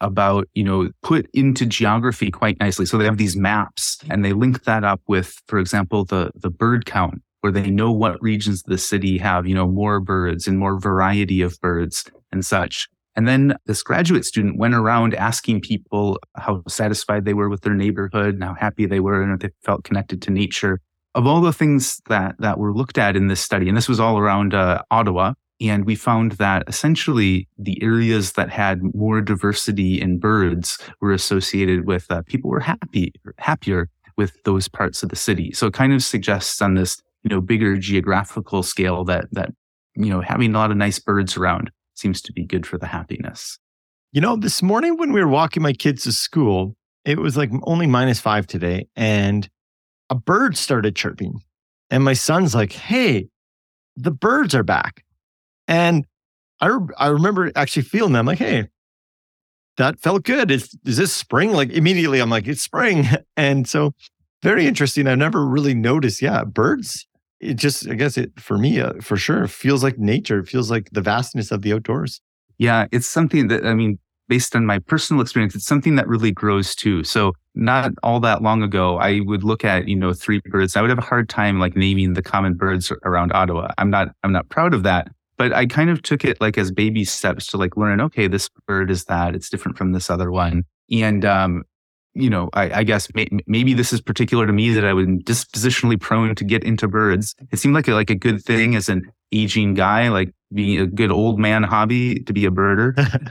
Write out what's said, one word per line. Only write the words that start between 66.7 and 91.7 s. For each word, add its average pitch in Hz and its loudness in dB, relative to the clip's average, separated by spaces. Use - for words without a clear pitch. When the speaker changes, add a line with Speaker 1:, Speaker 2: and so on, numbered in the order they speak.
Speaker 2:
It - -4
just, 143 -2
I 120 -6
guess 127 -2
it, - -6
for 107 -4
me, 131 2
uh, 123 -4
for 104 -4
sure, 101 0
feels 131 0
like 135 0
nature. 104 0
It 85 -10
feels 120 -2
like 113 -2
the 107 -2
vastness 107 -2
of 101 -2
the 104 0
outdoors. 113 -4
Speaker 1:
Yeah, 117 2
it's 123 0
something 151 2
that, 110 0
I 113 0
mean, 110 0
based 123 0
on 117 2
my 104 2
personal 151 0
experience, 110 0
it's 101 -8
something 147 2
that 127 2
really 113 0
grows 98 0
too. 90 0
So 101 0
not 127 0
all 117 2
that 110 2
long 110 2
ago, 92 0
I 101 2
would 98 -2
look 107 0
at, 92 0
you 98 0
know, 92 2
three 101 -2
birds. 95 0
I 101 2
would 117 2
have 123 2
a 127 -2
hard 120 0
time, 101 0
like, 92 0
naming 95 2
the 90 -2
common 95 -2
birds 92 -2
around 87 0
Ottawa. 90 0
I'm 101 2
not, 98 2
I'm 98 0
not 82 -2
proud 165 2
of 101 0
that, 92 0
but 123 0
I 127 2
kind 151 2
of 165 0
took - -2
it, 123 0
like, 107 0
as 95 0
baby 107 0
steps - -4
to, - -8
like, 95 -2
learn, 104 0
"Okay, 113 0
this 95 -2
bird 95 -2
is 90 -4
that, 87 -2
it's 95 -10
different - -8
from 92 0
this 92 -2
other 90 -2
one." 87 0
And, 107 0
um, 95 2